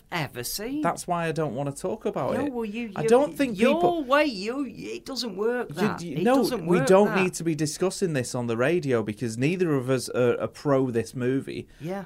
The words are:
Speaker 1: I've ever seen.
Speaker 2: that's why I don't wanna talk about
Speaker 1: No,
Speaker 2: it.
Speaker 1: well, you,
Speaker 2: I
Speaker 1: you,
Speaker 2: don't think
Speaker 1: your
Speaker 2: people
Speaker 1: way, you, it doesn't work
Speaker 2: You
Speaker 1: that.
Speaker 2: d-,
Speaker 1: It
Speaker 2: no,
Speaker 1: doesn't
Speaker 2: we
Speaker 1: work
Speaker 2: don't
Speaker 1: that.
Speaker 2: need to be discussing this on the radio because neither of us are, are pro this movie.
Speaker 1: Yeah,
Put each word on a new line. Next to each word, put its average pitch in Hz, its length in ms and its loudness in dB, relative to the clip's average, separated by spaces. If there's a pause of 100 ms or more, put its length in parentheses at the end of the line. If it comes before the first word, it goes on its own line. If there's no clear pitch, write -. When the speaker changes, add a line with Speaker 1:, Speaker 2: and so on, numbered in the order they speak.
(120)
Speaker 1:
I've 170 120 -2 (100)
ever 120 100 -8
seen. 269 380 -6
Speaker 2:
that's - 260 -2
why 170 200 -2
I 160 40 -2
don't 147 240 -2
wanna 139 160 -4
talk - 340 -6
about 160 280 -2
Speaker 1:
No, 277 120 0
Speaker 2:
it. 285 80 -4
Speaker 1:
well, 233 120 -4
you, 220 280 -6
Speaker 2:
I 156 100 -4
Speaker 1:
you, 151 40 2
Speaker 2:
don't 269 300 4
think 240 200 0
Speaker 1:
your 262 180 4
Speaker 2:
people 349 280 2
Speaker 1:
way, 277 220 4
you, 240 420 -4
it 160 380 -10
doesn't 233 320 -6
work 233 320 -2
Speaker 2:
You 147 60 -10
Speaker 1:
that. 208 240 0
Speaker 2:
d-, 170 160 -8
Speaker 1:
It 165 80 -2
Speaker 2:
no, 247 120 6
Speaker 1:
doesn't 214 320 0
Speaker 2:
we 175 120 6
Speaker 1:
work - 80 2
Speaker 2:
don't 196 200 8
Speaker 1:
that. 202 160 2
Speaker 2:
need 180 120 0
to 165 100 -6
be 165 100 0
discussing 165 560 -2
this 131 240 -2
on 120 120 -2
the 113 100 0
radio 135 440 2
because 110 360 -4
neither 165 360 2
of 131 160 0
us 131 200 0
are, 120 320 2
are 110 80 -2
pro 135 420 0
this 113 240 -2
movie. 127 540 -4 (100)
Speaker 1:
Yeah, 185 260 -8